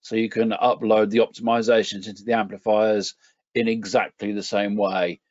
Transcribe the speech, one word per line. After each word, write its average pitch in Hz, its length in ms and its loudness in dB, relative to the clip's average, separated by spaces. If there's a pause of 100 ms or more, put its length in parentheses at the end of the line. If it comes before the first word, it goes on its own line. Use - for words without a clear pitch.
So - 120 -8
you 113 140 0
can 110 220 0
upload 110 580 2
the 113 120 2
optimizations 113 840 0
into 101 160 -16
the 117 100 -2
amplifiers 107 800 0 (400)
in 113 120 0
exactly 104 640 -2
the 101 120 -6
same 104 320 -2
way. 92 560 -2